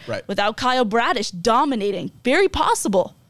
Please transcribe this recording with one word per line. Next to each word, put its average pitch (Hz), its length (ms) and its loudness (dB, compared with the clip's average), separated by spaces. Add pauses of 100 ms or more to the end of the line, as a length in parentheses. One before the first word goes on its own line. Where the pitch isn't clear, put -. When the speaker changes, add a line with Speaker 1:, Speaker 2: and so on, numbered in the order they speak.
Speaker 1:
Right. 101 200 -8
Speaker 2:
Without 202 300 -2
Kyle 254 280 0
Bradish 233 460 0
dominating, 202 800 0 (120)
very 339 260 4
possible. 302 640 0 (140)